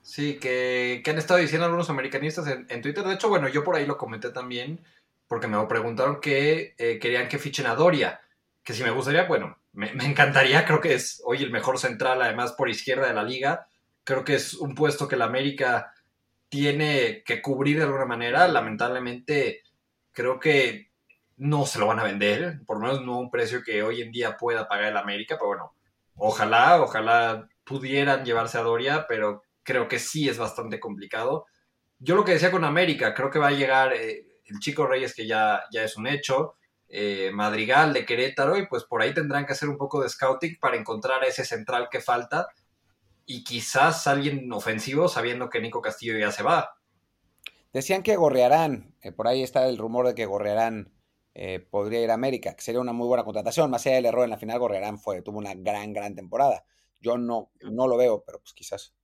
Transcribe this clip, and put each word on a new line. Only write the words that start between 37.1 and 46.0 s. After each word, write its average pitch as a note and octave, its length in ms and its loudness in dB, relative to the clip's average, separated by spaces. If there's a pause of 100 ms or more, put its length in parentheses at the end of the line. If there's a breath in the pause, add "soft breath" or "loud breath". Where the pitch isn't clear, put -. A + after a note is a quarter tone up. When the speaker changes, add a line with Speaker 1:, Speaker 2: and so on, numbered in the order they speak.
Speaker 1:
Madrigal A2 580 4
de A#2+ 140 -2
Querétaro, C3+ 500 0
y F#3+ 100 -2
pues - 180 -4
por A2+ 180 -2
ahí C3+ 100 0
tendrán C#3+ 320 -2
que C#3 80 -6
hacer D3 160 -4
un C#3+ 80 -4
poco C#3 240 -4
de B2 80 0
scouting C3+ 500 -2
para B2 180 0
encontrar A2+ 460 -4
a C3 40 2
ese B2+ 180 -2
central A#2+ 460 -4
que B2 100 -4
falta, B2 480 -2 (800)
y B2 180 -12
quizás C#3 600 0
alguien C#3 460 0
ofensivo, A#2 560 0
sabiendo B2 420 -4
que A#2 100 -4
Nico A#2 220 -6
Castillo A2 340 -4